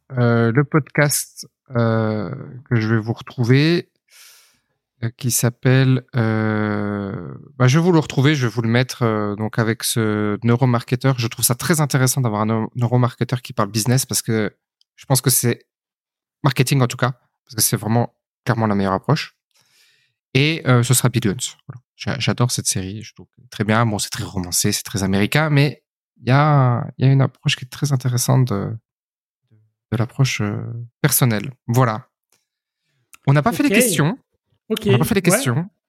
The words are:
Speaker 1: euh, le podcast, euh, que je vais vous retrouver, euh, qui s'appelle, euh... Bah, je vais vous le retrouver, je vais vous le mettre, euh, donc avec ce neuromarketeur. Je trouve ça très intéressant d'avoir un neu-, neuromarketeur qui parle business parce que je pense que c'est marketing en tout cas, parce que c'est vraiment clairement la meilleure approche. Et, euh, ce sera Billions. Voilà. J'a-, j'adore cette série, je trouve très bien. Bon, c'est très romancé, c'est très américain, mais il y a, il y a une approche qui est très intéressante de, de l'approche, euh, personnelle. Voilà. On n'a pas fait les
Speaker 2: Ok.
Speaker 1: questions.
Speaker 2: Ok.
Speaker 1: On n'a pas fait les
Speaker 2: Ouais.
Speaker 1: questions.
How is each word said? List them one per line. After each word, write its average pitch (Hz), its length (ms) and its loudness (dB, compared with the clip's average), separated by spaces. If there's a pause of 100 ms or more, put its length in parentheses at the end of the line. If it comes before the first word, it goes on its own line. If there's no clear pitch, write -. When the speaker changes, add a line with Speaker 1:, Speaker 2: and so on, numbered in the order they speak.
(180)
Speaker 1:
euh, 117 340 2
le 135 120 0
podcast, - 840 -2 (280)
euh, 110 540 0 (400)
que 123 100 2
je 110 140 0
vais 117 60 2
vous 110 140 -4
retrouver, 139 800 0 (1120)
euh, 117 140 -4
qui 120 140 -4
s'appelle, 131 720 2 (120)
euh... 104 1200 -2 (240)
Bah, 127 100 4
je 135 120 4
vais 165 40 2
vous 185 80 4
le 160 80 6
retrouver, 143 360 2
je 131 120 -2
vais 107 60 -4
vous 120 80 -2
le 113 80 -2
mettre, 120 340 0
euh, 107 320 -2
donc 107 240 -6
avec 113 240 0
ce 107 600 -2
neuromarketeur. 120 760 0
Je 117 80 -2
trouve 117 160 -6
ça 139 120 0
très 160 260 -2
intéressant 131 400 0
d'avoir 107 200 0
un 110 40 0
neu-, 110 300 -2
neuromarketeur 123 680 0
qui - 120 -18
parle 104 180 0
business 117 340 0
parce - 160 -4
que 110 340 -4 (400)
je - 100 -20
pense 131 160 0
que - 100 0
c'est 120 340 -2 (800)
marketing 135 380 2
en 123 60 4
tout 123 100 -8
cas, 123 220 -4 (240)
parce - 120 -20
que 110 60 -2
c'est - 160 0
vraiment 110 380 -2 (300)
clairement 110 220 0
la 104 80 0
meilleure 98 180 0
approche. - 420 -2 (1000)
Et, 151 320 0
euh, 123 160 4
ce 123 100 2
sera 120 160 2
Billions. 117 260 0 (320)
Voilà. - 140 -20 (140)
J'a-, - 240 -8
j'adore 117 320 0
cette - 160 -4
série, 98 340 -6
je - 140 -20
trouve 90 120 -20 (220)
très - 140 -8
bien. 110 220 2
Bon, 110 140 -2
c'est - 100 -6
très - 160 -10
romancé, 87 460 -4
c'est - 120 -6
très - 200 -6
américain, 101 460 0
mais 147 340 2 (380)
il 123 60 -6
y 123 40 2
a, 135 560 4 (100)
il 131 80 0
y 135 40 6
a - 20 6
une 135 100 4
approche - 360 -2
qui - 80 -16
est - 40 -20
très 143 240 -4
intéressante 127 560 0
de, 101 200 -4 (1200)
de 107 60 -2
l'approche, 120 440 -2
euh, 107 200 -4 (400)
personnelle. 117 500 0 (160)
Voilà. 120 400 2 (1200)
On 139 60 4
n'a 147 80 4
pas 208 120 0
fait 277 100 0
les 285 60 2
Speaker 2:
Ok. 196 60 0
Speaker 1:
questions. 202 420 2 (500)
Speaker 2:
Ok. - 200 -4
Speaker 1:
On - 60 2
n'a 123 40 4
pas 151 80 2
fait - 100 -2
les - 40 2
Speaker 2:
Ouais. 175 120 2
Speaker 1:
questions. 180 380 0 (200)